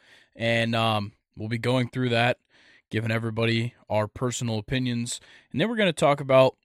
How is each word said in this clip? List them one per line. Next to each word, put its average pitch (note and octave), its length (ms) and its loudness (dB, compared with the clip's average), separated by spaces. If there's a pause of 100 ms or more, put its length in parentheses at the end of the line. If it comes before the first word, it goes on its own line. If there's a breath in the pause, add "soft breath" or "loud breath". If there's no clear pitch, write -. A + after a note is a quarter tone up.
(340 soft breath)
And, A#2 400 0
um, A2 380 0 (240)
we'll A2 140 -8
be A#2+ 80 -4
going A#2+ 320 0
through B2+ 180 -2
that, A#2 300 2 (520 soft breath)
giving A2 200 -2
everybody A2+ 640 0 (160)
our G#2+ 180 0
personal A#2 500 -4
opinions. B2 640 -4 (320 soft breath)
And C3+ 80 -2
then G3 80 0
we're A#3+ 80 -6
gonna G3+ 160 2
talk C#3+ 260 2
about, C3 460 4